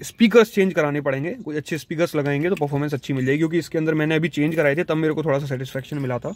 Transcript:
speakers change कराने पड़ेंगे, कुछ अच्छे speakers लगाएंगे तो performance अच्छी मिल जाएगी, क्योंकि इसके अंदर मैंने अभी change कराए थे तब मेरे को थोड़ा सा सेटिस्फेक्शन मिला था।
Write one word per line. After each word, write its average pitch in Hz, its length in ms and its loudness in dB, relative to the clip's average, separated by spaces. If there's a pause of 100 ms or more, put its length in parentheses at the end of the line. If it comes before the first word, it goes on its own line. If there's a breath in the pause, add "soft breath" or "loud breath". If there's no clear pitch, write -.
speakers 226 500 6
change 190 200 2
कराने 147 280 0
पड़ेंगे, 139 340 -2
कुछ 156 200 -10
अच्छे 151 220 -4
speakers 165 380 -2
लगाएंगे 143 340 0
तो 196 60 2
performance 147 380 -2
अच्छी 139 200 -4
मिल 131 120 0
जाएगी, 139 120 2
क्योंकि 160 200 0
इसके 165 200 -4
अंदर 160 160 2
मैंने 156 220 2
अभी 156 140 0
change 151 260 0
कराए 147 200 2
थे 175 80 0
तब 160 140 -2
मेरे 156 160 0
को 156 100 -4
थोड़ा 143 160 0
सा 147 60 -4
सेटिस्फेक्शन 135 520 -8
मिला 127 220 -4
था। 156 160 -8